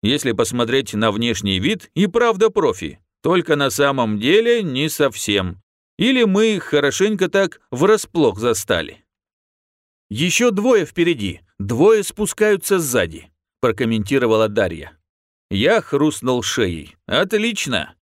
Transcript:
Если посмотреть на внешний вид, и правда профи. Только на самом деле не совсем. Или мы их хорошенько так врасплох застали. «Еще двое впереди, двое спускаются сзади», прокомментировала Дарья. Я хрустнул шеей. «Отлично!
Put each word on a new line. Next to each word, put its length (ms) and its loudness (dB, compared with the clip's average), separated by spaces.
Если 300 0
посмотреть 600 -2
на 180 0
внешний 460 -2
вид, 360 -4
и 120 2
правда 440 2
профи. 480 -2
Только 340 0
на 140 0
самом 480 0
деле 440 2
не 260 -2
совсем. 720 -2
Или 260 2
мы 320 2
их 80 -6
хорошенько 640 0
так 320 -2
врасплох 680 2
застали. 680 -2
«Еще 400 0
двое 340 2
впереди, 560 -2
двое 440 2
спускаются 760 0
сзади», 540 -2
прокомментировала 880 0
Дарья. 500 -4
Я 300 2
хрустнул 600 -2
шеей. 540 -4
«Отлично! 960 -4